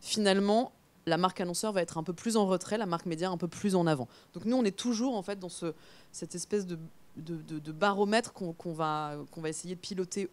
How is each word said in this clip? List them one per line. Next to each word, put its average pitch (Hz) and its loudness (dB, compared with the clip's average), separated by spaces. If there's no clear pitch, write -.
finalement, 202 4
la 165 4
marque 185 2
annonceur 180 -2
va 190 2
être 170 -2
un 165 -2
peu 180 -4
plus 220 0
en 208 6
retrait, 185 2
la 226 0
marque 170 -2
média 170 -2
un 180 -2
peu 175 -2
plus 190 0
en 175 6
avant. 139 2
Donc 175 -8
nous, 233 2
on 254 4
est 196 2
toujours 240 0
en 196 -2
fait 202 -6
dans 180 -8
ce, 170 -6
cette - -10
espèce 190 -2
de, 175 -6
de, 160 -8
de, 156 -8
de 151 -10
baromètre 202 2
qu'on, 175 -6
qu'on 165 -8
va, 151 -2
qu'on - -14
va 160 -2
essayer 170 -6
de 175 -14
piloter 185 -4